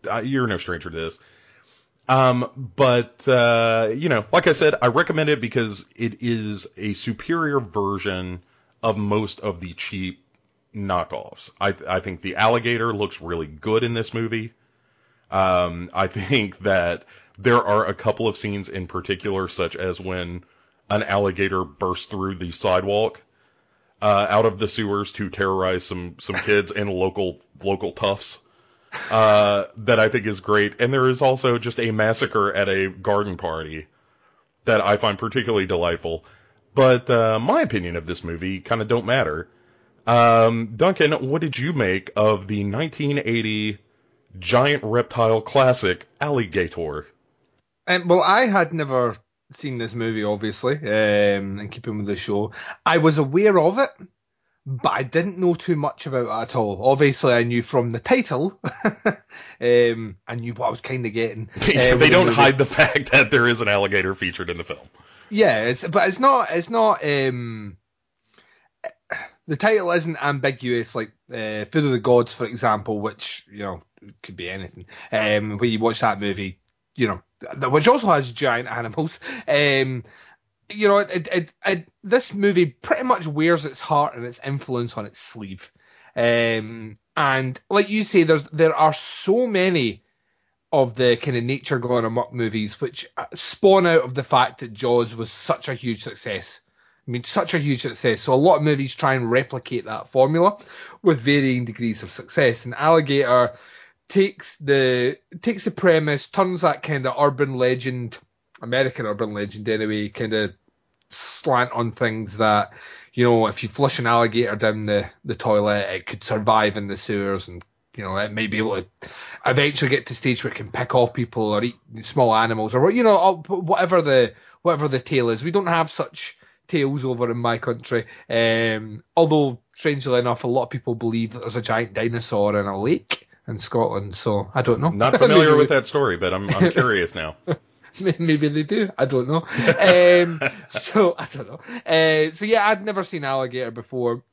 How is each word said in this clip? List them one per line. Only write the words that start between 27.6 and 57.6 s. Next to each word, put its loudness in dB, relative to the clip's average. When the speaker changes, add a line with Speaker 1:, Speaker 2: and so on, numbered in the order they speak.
Speaker 1:
local -4
toughs, -4
uh, 6
that 2
I 4
think -2
is -6
great. 0
And 2
there 4
is 0
also 2
just -6
a 0
massacre 2
at 2
a 0
garden -2
party -8
that 4
I 2
find 0
particularly -2
delightful. -2
But, 4
uh, 2
my 2
opinion -4
of -6
this -8
movie -6
kinda -4
don't -2
matter. -2
Um, 4
Duncan, 2
what -2
did -6
you -4
make -2
of 2
the -4
nineteen -4
eighty -2
giant 0
reptile 0
classic, 2
Alligator? -4
Speaker 2:
Um, -2
well, 6
I 4
had 2
never -2
seen -10
this -8
movie, -2
obviously, -2
um, 2
in -10
keeping -10
with -6
the -2
show. -4
I 4
was 4
aware 4
of 2
it, 0
but -2
I -2
didn't -2
know 2
too -2
much -6
about -2
it -6
at -8
all. 0
Obviously, 4
I 4
knew 0